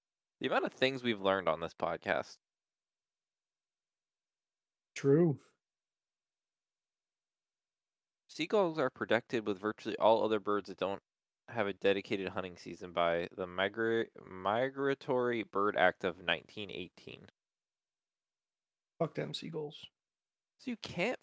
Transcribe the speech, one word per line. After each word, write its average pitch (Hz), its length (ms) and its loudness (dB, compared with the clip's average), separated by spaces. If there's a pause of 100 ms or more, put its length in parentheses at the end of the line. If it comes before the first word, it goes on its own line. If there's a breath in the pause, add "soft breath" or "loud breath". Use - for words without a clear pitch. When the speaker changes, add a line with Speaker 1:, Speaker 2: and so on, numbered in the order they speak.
(400)
Speaker 1:
the 127 80 -4
amount 240 160 0
of - 80 -6
things 131 300 -2
we've 110 180 -2
learned 95 280 2
on 80 120 0
this 82 140 -6
podcast. 85 640 -2 (2500)
Speaker 2:
True. 147 420 4 (3000)
Speaker 1:
Seagulls 165 500 0
are 131 120 2
protected 110 560 0
with 98 140 -2
virtually 107 380 -4
all 107 260 6
other 107 160 2
birds 104 280 -2
that 92 100 -14
don't 95 220 -2 (480)
have 113 200 -2
a 101 60 -2
dedicated 98 560 0
hunting 90 260 -8
season 87 360 -12
by 85 440 2
the 92 100 -6
Migra-, 107 600 0 (220)
Migratory 123 1160 -2
Bird 101 320 0
Act 87 260 4
of 92 220 -2
nineteen 87 460 -4
eighteen. - 560 -14 (1700)
Speaker 2:
Fuck 160 160 -4
them 151 200 -6
seagulls. 156 420 -10 (840)
Speaker 1:
So - 120 -10
you 226 80 -6
can't - 440 -4